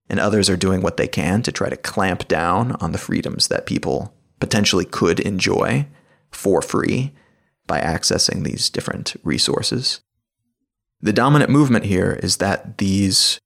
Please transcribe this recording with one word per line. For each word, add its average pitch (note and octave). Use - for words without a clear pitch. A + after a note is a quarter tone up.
And -
others G2+
are F#2
doing F#2
what F#2
they -
can -
to -
try -
to -
clamp -
down F2+
on E2+
the -
freedoms -
that -
people -
potentially G2+
could -
enjoy F#2+
for F#2+
free -
by D#2+
accessing -
these -
different -
resources. -
The G#2+
dominant C#3
movement B2
here F#2+
is -
that G2+
these G2